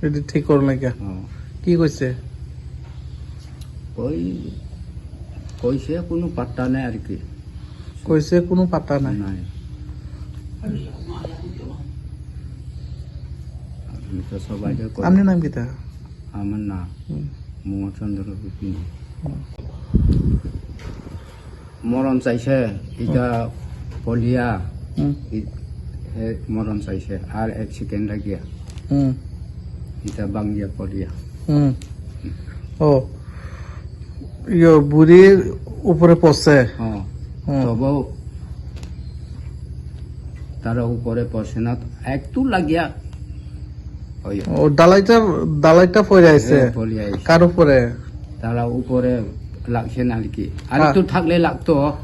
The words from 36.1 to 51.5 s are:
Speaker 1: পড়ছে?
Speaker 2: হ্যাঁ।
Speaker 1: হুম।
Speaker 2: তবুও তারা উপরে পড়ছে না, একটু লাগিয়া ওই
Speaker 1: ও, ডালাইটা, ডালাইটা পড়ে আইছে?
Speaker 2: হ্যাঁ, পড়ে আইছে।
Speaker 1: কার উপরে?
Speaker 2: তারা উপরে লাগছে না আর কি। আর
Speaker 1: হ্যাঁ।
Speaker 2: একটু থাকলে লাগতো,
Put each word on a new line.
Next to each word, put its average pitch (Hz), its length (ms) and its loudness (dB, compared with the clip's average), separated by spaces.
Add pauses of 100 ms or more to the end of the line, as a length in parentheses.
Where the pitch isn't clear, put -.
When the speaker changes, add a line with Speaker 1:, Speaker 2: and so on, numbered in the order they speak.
Speaker 1:
পড়ছে? 147 520 8 (100)
Speaker 2:
হ্যাঁ। 110 220 -4 (480)
Speaker 1:
হুম। 139 160 0
Speaker 2:
তবুও 127 500 0 (2500)
তারা 117 200 0
উপরে 117 480 -2
পড়ছে 113 280 -6
না, 117 160 -2 (300)
একটু 254 400 -4
লাগিয়া 170 460 0 (1300)
ওই 101 220 -4
Speaker 1:
ও, 151 220 4
ডালাইটা, 190 500 8 (400)
ডালাইটা 175 440 8
পড়ে 185 260 10
আইছে? 143 300 8
Speaker 2:
হ্যাঁ, 123 140 4
পড়ে 110 260 -2
আইছে। 101 260 -4
Speaker 1:
কার 170 180 8
উপরে? 143 480 6 (500)
Speaker 2:
তারা 120 240 -2
উপরে 123 580 0 (440)
লাগছে 120 360 -2
না 123 120 0
আর 110 180 -4
কি। 104 160 -6 (200)
আর 135 100 0
Speaker 1:
হ্যাঁ। 151 100 8
Speaker 2:
একটু 175 140 4
থাকলে 175 360 2
লাগতো, 160 400 2